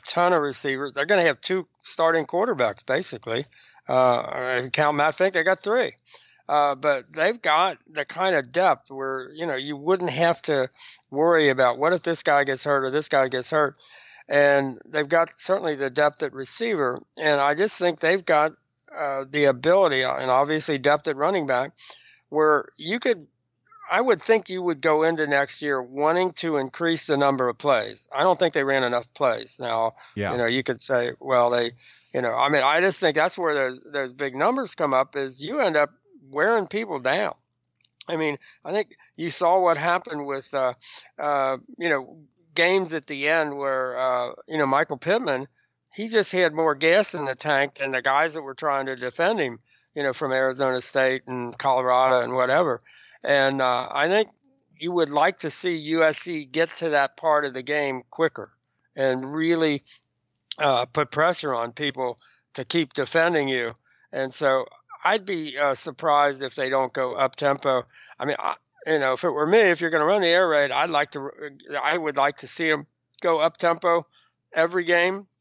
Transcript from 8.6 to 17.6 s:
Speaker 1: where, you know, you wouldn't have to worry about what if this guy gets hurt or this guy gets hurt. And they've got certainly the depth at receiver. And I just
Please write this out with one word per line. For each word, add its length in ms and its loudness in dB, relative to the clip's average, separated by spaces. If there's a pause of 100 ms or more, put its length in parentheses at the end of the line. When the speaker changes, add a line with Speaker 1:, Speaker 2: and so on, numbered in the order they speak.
Speaker 1:
where, 420 -8
you 140 -8
know, 80 -4
you 220 -6
wouldn't 340 0
have 320 0
to 260 0 (420)
worry 380 4
about 300 2
what 160 2
if 80 -2
this 200 -4
guy 220 4
gets 200 -4
hurt 200 2
or 60 -2
this 180 -2
guy 200 2
gets 220 -4
hurt. 280 0 (500)
And 580 4
they've 220 -4
got 320 0
certainly 340 -2
the 160 -4
depth 320 0
at 100 -6
receiver. 680 -4 (180)
And 240 2
I 140 2
just 240 -2